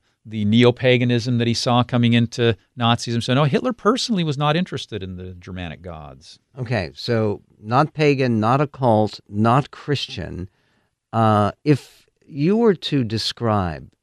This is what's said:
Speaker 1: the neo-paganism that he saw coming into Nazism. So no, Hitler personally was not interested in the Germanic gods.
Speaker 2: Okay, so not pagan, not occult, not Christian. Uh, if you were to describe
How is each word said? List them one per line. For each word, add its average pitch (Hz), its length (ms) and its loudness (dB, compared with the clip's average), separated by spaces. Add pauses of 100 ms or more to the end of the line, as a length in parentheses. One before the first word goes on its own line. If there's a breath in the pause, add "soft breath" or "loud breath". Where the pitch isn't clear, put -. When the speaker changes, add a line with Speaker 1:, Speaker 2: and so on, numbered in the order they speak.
(240)
Speaker 1:
the 107 200 -4
neo-paganism 120 920 4
that 117 100 0
he 117 60 0
saw 123 280 2
coming 120 300 2
into 117 440 2 (220)
Nazism. 117 420 -2
So 127 140 -2
no, 143 100 2
Hitler 226 280 0
personally 220 500 0
was 147 160 -4
not 151 160 0
interested 147 480 -6
in 92 140 -10
the 92 180 -12
Germanic 87 480 -12
gods. 76 560 -18 (180)
Speaker 2:
Okay, 110 380 -4
so 110 480 -2 (180)
not 123 340 -2
pagan, 135 440 0
not 117 220 2
occult, 117 580 0 (100)
not 117 440 2
Christian. 87 760 -8 (640)
Uh, 107 380 2 (140)
if - 420 -2 (240)
you 175 280 0
were 226 160 4
to 139 300 -2
describe 101 840 -4 (120)